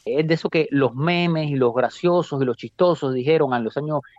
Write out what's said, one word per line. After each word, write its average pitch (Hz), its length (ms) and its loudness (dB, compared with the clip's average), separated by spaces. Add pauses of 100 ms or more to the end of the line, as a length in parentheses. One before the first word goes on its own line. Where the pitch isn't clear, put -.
es 143 220 0
de 160 80 2
eso - 160 -4
que 156 180 2
los 139 240 2
memes 165 560 0
y 143 60 -2
los 123 180 2
graciosos 147 720 0
y - 20 0
los 123 120 -2
chistosos 143 580 0
dijeron 139 400 2
en 120 80 -2
los 113 120 -4
años, 147 260 -4 (180)